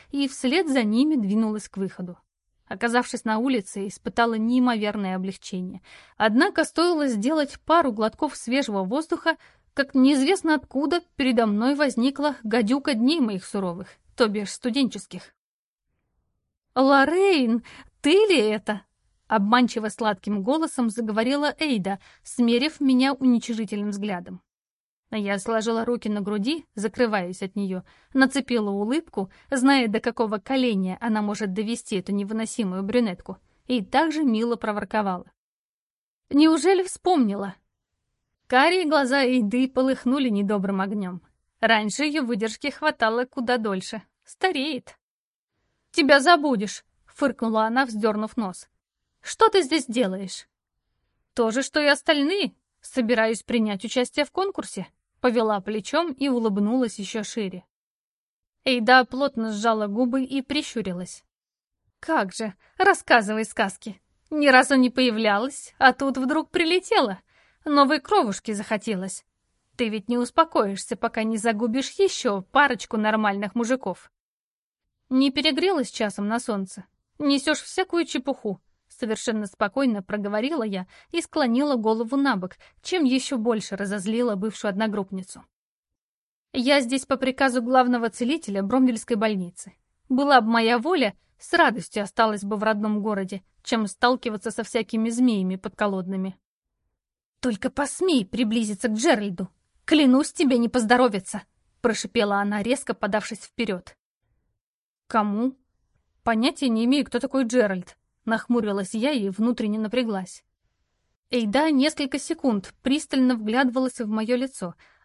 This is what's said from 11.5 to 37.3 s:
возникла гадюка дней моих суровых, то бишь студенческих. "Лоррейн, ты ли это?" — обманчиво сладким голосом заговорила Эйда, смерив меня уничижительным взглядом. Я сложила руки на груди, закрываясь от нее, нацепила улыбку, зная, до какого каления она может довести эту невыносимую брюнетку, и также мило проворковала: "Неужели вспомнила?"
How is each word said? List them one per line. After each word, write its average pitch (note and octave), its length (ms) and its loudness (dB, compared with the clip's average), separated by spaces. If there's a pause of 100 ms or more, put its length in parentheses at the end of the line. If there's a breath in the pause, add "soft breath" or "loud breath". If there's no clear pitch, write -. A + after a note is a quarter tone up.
возникла C#4 680 0
гадюка A#3+ 520 0
дней C4 240 2
моих G#3+ 260 -2
суровых, F3+ 440 -6 (260)
то A#3 120 2
бишь G3+ 240 -4
студенческих. A3+ 840 -4 (1400)
"Лоррейн, C4+ 920 4 (380 loud breath)
ты C#4+ 100 4
ли G4 260 6
это?" — G#3+ 440 0 (460)
обманчиво A3 640 2
сладким G3+ 540 -4
голосом C4 460 -2
заговорила A#3+ 680 -2
Эйда, G3+ 420 -2 (240 soft breath)
смерив A#3+ 560 0
меня C4 340 4
уничижительным A3+ 760 0
взглядом. F#3+ 520 -8 (680)
Я G3+ 300 -4
сложила A3+ 460 -2
руки A#3 240 -4
на G#3 120 -2
груди, G#3+ 540 -4
закрываясь G#3 640 -2
от F#3+ 140 -8
нее, F#3 260 -4 (320 soft breath)
нацепила C4 560 2
улыбку, G#3 640 -4 (180 soft breath)
зная, C4 380 4
до G#3+ 120 -2
какого A3+ 380 -2
каления G#3 640 -2
она G#3+ 240 -2
может G#3 300 -4
довести A3 420 -4
эту F#3 160 -4
невыносимую G3+ 720 -4
брюнетку, G3+ 540 -2 (280)
и B3 180 -2
также D4+ 400 0
мило A#3 320 0
проворковала: G#3 720 -4 (1040)
"Неужели D#4+ 540 4
вспомнила?" G#3 720 0 (920)